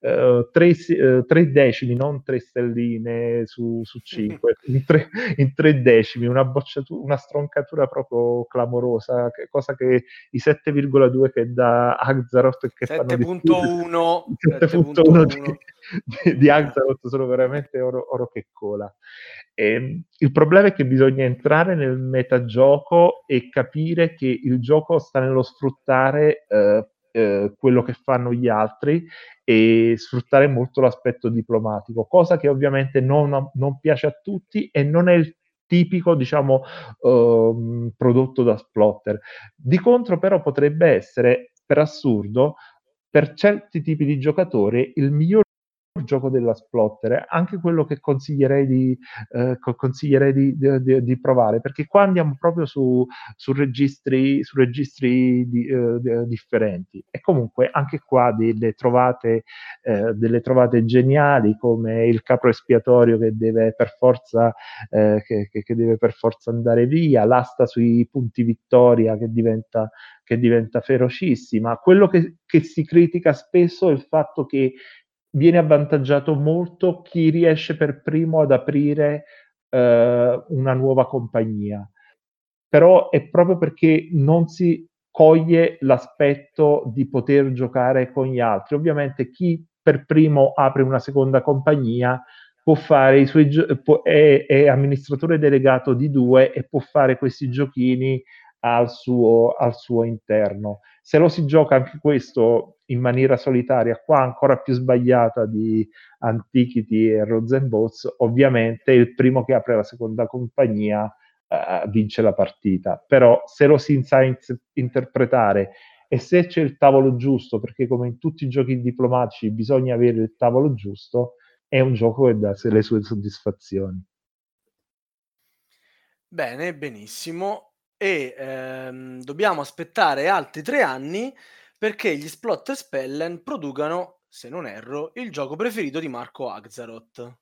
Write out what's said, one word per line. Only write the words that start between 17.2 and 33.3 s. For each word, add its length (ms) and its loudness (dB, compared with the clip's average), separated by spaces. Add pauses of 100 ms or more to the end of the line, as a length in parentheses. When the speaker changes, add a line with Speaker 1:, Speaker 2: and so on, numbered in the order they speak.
Speaker 1:
veramente 540 -4
oro, 340 -8
oro 140 -6
che 240 -16
cola. 420 -10 (600)
Ehm, 500 -4 (140)
il 120 2
problema 380 4
è 40 0
che 140 -2
bisogna 380 2
entrare 500 0
nel 240 -4
metagioco 1300 0
e 220 -2
capire 680 -2
che 120 -6
il 340 -2
gioco 400 0
sta 180 -6
nello 240 0
sfruttare, 1040 -2
eh, 400 2 (240)
eh, 480 -2
quello 240 2
che 120 -8
fanno 380 -4
gli 160 -2
altri 560 -2 (380)
e 540 2
sfruttare 500 0
molto 340 -4
l'aspetto 480 -2
diplomatico, 760 -6
cosa 300 2
che 120 -2
ovviamente 520 0
non, 540 0